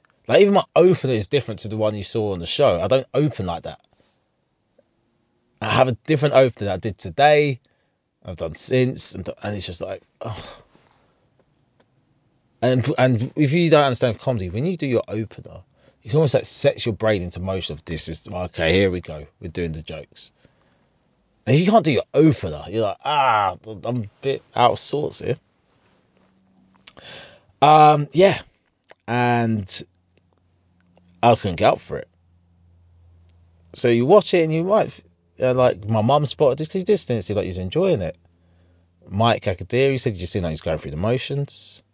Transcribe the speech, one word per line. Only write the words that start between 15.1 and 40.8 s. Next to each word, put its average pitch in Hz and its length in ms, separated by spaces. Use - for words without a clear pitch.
it's 107 120
almost 151 200
like - 120
sets - 400
your 113 80
brain 107 280
into 87 180
motion 92 340
of, 73 100
"This 82 240
is, 82 240
okay, 87 400
here 98 180
we 90 100
go, 78 260
we're 95 80
doing 82 240
the 78 100
jokes." - 500
And 123 80
if 170 100
you 196 60
can't 208 140
do 156 80
your 107 120
opener, 131 540
you're 110 140
like, 98 220
"Ah, 110 520
I'm 113 360
a 101 60
bit 135 220
out 120 180
of - 60
sorts - 420
here." - 160
Um, 151 500
yeah. 185 260
And 117 760
I 117 60
was 113 140
gonna 92 140
get 104 160
up - 80
for 73 180
it. - 100
So - 140
you 117 180
watch 190 280
it 170 100
and 156 80
you 160 120
might, 196 220
f-, - 160
uh, 127 140
like, 123 320
my 107 160
mum 143 240
spotted 135 320
this 156 100
'cause - 80
you 185 80
just 208 220
didn't 113 180
seem 101 120
like 95 80
you 92 60
was 90 80
enjoying 147 420
it. 80 160
Mike 107 340
Kakadiri 127 580
said 113 140
you 87 60
just 90 120
seem 98 100
like 85 80
he's 78 120
going 78 160
through 73 140